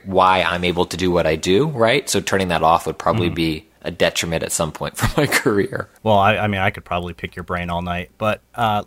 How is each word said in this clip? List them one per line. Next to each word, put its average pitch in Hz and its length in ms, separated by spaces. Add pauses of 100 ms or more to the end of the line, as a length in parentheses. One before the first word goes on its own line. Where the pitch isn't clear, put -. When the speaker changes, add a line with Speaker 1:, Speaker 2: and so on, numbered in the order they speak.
Speaker 1:
why 92 380
I'm 85 220
able 87 240
to - 100
do 90 140
what 85 160
I 80 80
do, 92 320
right? 127 420
So 101 100
turning 95 280
that 82 160
off 82 240
would 78 100
probably 87 300
Speaker 2:
Mm-hmm. 78 80
Speaker 1:
be 80 320 (160)
a 82 80
detriment 82 520
at - 80
some 80 200
point - 260
<laughs> - 0
for - 240
my 143 60
career. - 600 (140)
Speaker 2:
Well, 107 160
I, 101 200
I 101 100
mean, 101 120
I 101 120
could - 120
probably 87 300
pick - 220
your 90 80
brain 87 260
all 87 140
night, 90 340
but, 107 240 (140)
uh, 107 320